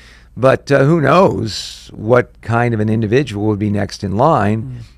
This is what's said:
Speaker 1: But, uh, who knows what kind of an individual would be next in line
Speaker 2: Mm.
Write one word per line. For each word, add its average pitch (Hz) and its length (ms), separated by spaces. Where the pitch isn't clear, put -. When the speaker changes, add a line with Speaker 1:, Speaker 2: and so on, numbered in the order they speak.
Speaker 1:
But, 127 360
uh, 135 140
who 165 140
knows 135 920
what 123 480
kind 117 320
of 107 60
an 107 100
individual 110 580
would 107 120
be 104 100
next 101 340
in 95 140
line 113 460
Speaker 2:
Mm. 127 120